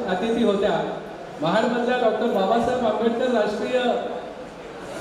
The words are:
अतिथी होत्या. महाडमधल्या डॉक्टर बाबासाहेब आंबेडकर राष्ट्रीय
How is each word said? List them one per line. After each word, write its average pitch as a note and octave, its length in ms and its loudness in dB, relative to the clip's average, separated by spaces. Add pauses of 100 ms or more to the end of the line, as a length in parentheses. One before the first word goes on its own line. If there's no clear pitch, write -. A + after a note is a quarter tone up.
अतिथी A3+ 360 0
होत्या. G3 560 2 (420)
महाडमधल्या A#3 560 2
डॉक्टर A3+ 280 2
बाबासाहेब A#3 600 2
आंबेडकर A#3 480 2
राष्ट्रीय B3 500 0 (1160)